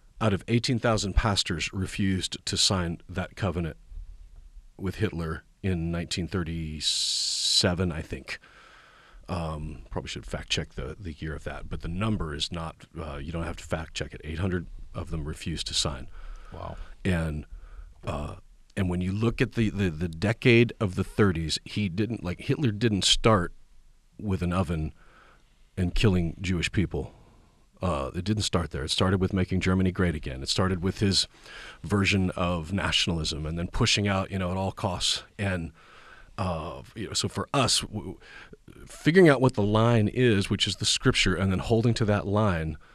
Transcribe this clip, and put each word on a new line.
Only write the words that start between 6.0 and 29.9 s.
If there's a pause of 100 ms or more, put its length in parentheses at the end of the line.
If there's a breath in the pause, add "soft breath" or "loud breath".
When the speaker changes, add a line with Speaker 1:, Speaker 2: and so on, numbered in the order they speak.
Speaker 1:
thirty-seven,
I
think. (880 loud breath)
Um, (100)
probably
should
fact
check
the,
the
year
of
that,
but
the
number
is
not, (260)
uh,
you
don't
have
to
fact
check
it.
Eight
hundred (260)
of
them
refused
to
sign. (460 soft breath)
Speaker 2:
Wow. (280 loud breath)
Speaker 1:
And, (600 soft breath)
uh, (420)
and
when
you
look
at
the,
the,
the
decade
of
the
thirties,
he
didn't,
like,
Hitler
didn't
start (720)
with
an
oven (800 soft breath)
and
killing
Jewish
people. (720 soft breath)
Uh,
it
didn't
start
there.
It
started
with
making
Germany